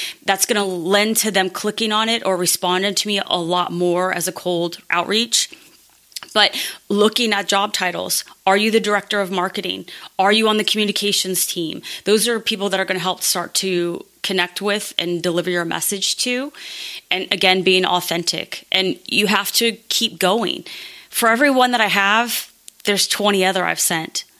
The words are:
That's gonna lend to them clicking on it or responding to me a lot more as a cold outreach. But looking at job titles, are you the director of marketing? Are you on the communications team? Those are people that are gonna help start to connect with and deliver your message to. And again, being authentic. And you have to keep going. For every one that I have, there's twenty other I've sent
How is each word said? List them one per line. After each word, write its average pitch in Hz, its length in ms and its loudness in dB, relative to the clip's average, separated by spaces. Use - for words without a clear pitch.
That's 196 200 2
gonna 202 180 0
lend 196 540 2
to 214 140 0
them 190 180 2
clicking 208 420 -4
on 214 160 0
it 226 160 -2
or 190 140 0
responding 180 560 0
to - 140 -4
me 202 120 0
a - 200 -2
lot 175 320 0
more 175 420 0
as 175 140 -4
a 185 40 -4
cold 175 460 -4
outreach. 220 580 0
But 208 200 4
looking 214 440 2
at 202 140 -2
job 202 260 0
titles, 180 500 -2
are 190 120 6
you 214 140 2
the 220 80 4
director 202 420 0
of 185 100 -4
marketing? 185 540 -4
Are 190 140 4
you 220 160 4
on 214 100 4
the 214 60 0
communications 202 840 0
team? 165 340 -6
Those 208 220 2
are 233 120 0
people 202 300 -4
that 185 100 0
are 190 60 -2
gonna 185 140 -2
help 180 240 -4
start - 320 -2
to 175 500 -2
connect 180 380 -2
with 202 360 -2
and 170 240 -2
deliver 175 280 0
your 175 160 0
message 170 500 -4
to. 254 380 -4
And 185 200 -2
again, 190 300 2
being 185 240 4
authentic. 175 840 -4
And 190 340 0
you 208 220 0
have 196 260 0
to 233 200 2
keep - 280 -2
going. 190 460 0
For - 180 0
every 240 240 6
one 254 200 4
that 247 100 2
I 214 80 4
have, 202 600 2
there's 202 220 2
twenty 202 360 2
other 185 220 2
I've 165 160 -2
sent - 420 -2